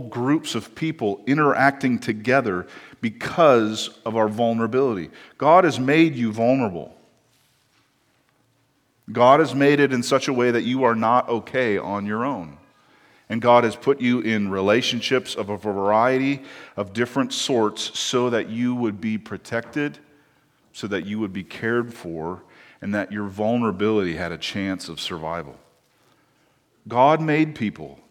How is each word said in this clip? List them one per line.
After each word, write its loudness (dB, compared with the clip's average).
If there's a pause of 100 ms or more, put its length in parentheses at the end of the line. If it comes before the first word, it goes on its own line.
groups -2
of -8
people -4
interacting 2
together 0 (320)
because 2 (160)
of -4
our 4
vulnerability. 0 (280)
God 6
has 0
made 4
you -2
vulnerable. 0 (2250)
God 6
has 0
made 4
it 4
in -2
such 0
a -2
way 2
that 0
you 0
are 4
not 2
okay -2
on -6
your -4
own. -8 (720)
And -4
God 6
has 0
put 0
you 2
in -2
relationships 0
of -6
a -6
variety 0 (340)
of -8
different -2
sorts -2
so 0
that -2
you -4
would -4
be -4
protected, -8 (760)
so -10
that -4
you -6
would -6
be -8
cared -4
for, -10 (380)
and -4
that -4
your -6
vulnerability 0
had -6
a -10
chance -8
of -14
survival. -10 (1300)
God 4
made 0
people, -8 (120)